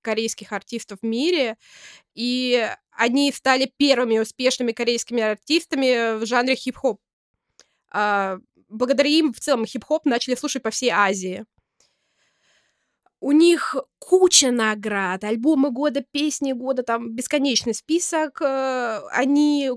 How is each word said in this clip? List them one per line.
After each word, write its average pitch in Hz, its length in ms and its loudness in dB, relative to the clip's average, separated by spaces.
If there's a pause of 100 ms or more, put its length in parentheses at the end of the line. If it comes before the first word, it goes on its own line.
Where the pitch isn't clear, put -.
корейских 220 500 -4
артистов 214 500 -10
в - 40 -6
мире, 247 520 0 (580)
и 247 520 0 (240)
они 254 400 2
стали 262 460 0
первыми 247 420 2
успешными 247 520 -2
корейскими 233 500 -2
артистами 233 960 0
в 220 80 -6
жанре 247 300 0
хип-хоп. 240 440 -4 (920)
А, 196 480 0 (300)
благодаря 247 400 2
им 302 240 4
в - 60 -14
целом 247 260 0
хип-хоп - 400 -4
начали 247 300 0
слушать - 280 -6
по 220 80 -4
всей - 180 0
Азии. 190 560 -2 (1700)
У 254 120 -2
них 330 440 4 (220)
куча 359 540 4
наград, 208 720 -2
альбомы 269 480 2
года, 269 400 -2
песни 285 420 -2
года, 247 300 -4
там 233 320 -4
бесконечный 247 580 -2
список. 311 680 -4
Э, 254 600 -4 (100)
они 285 640 2